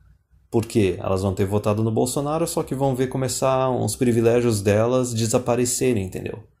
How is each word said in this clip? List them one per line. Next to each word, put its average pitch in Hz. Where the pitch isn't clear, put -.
Porque 107
elas 95
vão 98
ter 101
votado 104
no 113
Bolsonaro, 143
só 127
que -
vão 135
ver 131
começar 131
uns 113
privilégios 117
delas 120
desaparecerem, 120
entendeu? -